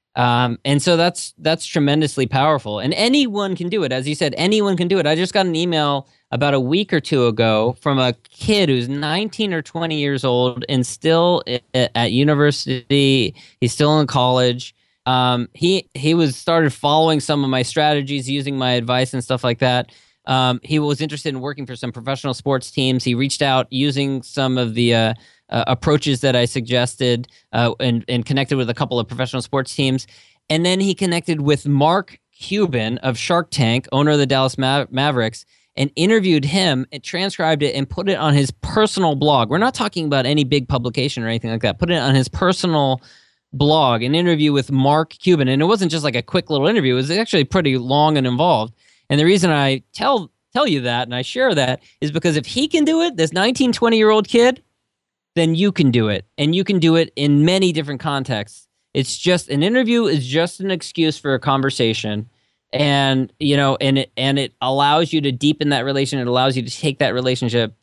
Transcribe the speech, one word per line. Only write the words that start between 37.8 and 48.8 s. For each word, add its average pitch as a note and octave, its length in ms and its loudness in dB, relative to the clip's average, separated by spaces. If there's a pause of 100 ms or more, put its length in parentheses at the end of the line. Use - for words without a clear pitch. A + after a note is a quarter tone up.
put G3 220 -4
it F#3 80 -2
on D3 160 2
his C#3 160 2
personal F#3+ 640 -2
blog. C#3 340 2
We're C#3 80 -2
not A#3 160 0
talking G#3 320 -6
about C#3 220 0
any D3 180 2
big C3 240 -2
publication B2+ 540 -4
or A2 60 -4
anything A2+ 220 -4
like A2 120 -4
that. G#2 160 -2
Put E3+ 120 -2
it F3 60 2
on C3+ 180 2
his C3 140 2
personal D#3 720 0 (540)
blog, C#3 480 2
an C3 120 -2
interview D#3+ 380 2
with C#3 180 -2
Mark C#3 480 2
Cuban. D3+ 300 2
And C3+ 140 2
it - 20 2
wasn't F#3+ 260 0
just, D#3 140 -4
like, C3 120 -2
a A#2+ 40 0
quick - 300 -4
little C#3+ 160 0
interview. F#3 260 2
It B2 40 2
was C3 140 -2
actually F#3 340 0
pretty C#3 340 0
long D3 400 2
and C3 80 0
involved. B2 480 0 (340)